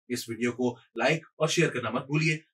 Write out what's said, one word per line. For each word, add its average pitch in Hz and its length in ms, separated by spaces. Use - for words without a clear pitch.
इस 120 180
वीडियो 117 240
को 120 260
लाइक 147 280
और 156 100
शेयर 160 200
करना 113 220
मत 135 200
भूलिए। 156 440